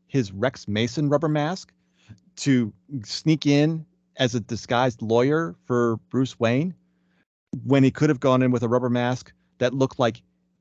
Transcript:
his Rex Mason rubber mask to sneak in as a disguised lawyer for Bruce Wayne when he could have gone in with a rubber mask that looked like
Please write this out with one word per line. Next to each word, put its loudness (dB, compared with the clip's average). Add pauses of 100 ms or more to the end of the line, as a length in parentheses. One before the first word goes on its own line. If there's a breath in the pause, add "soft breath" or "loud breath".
his -2
Rex -4
Mason -2
rubber 0
mask -4 (640 soft breath)
to 2 (320)
sneak -2
in 2 (320)
as 0
a -2
disguised -2
lawyer 0 (100)
for 0 (120)
Bruce -4
Wayne 0 (920)
when 4
he 4
could 0
have 0
gone 2
in 2
with -2
a 0
rubber 0
mask -4 (240)
that -2
looked -2
like -2 (400)